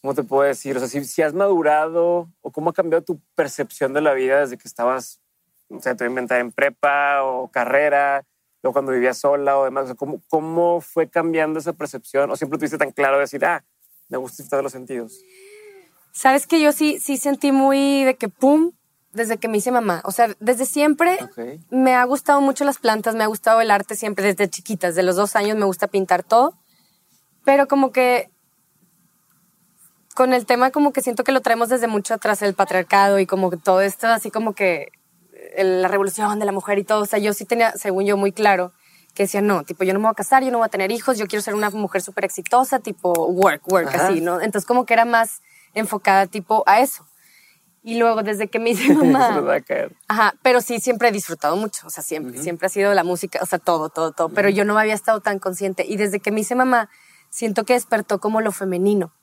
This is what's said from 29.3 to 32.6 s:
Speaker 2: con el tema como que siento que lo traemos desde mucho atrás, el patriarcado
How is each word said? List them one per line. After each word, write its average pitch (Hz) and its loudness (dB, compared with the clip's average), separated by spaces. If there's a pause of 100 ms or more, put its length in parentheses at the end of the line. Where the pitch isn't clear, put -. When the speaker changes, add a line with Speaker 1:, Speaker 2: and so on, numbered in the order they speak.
Speaker 2:
con 254 4
el 247 0
tema 254 2
como 294 2
que 269 -2
siento 240 -4
que - 0
lo 262 2
traemos 233 0
desde 233 0
mucho 214 -2
atrás, 220 -2
el 202 0
patriarcado 196 2